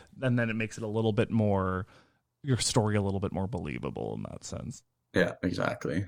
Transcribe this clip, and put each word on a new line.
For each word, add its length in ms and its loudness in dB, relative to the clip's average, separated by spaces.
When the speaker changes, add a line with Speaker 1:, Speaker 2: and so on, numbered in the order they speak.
Speaker 1:
and 160 2
then 120 2
it 80 -4
makes 200 -4
it 60 -6
a 40 -4
little 260 2
bit 180 2
more, 560 4
your 140 2
story 400 2
a 40 4
little 200 0
bit 100 -2
more 160 -2
believable 680 -4
in 80 -6
that 200 -12
sense. 400 -10
Speaker 2:
Yeah, 280 4
exactly. 680 -2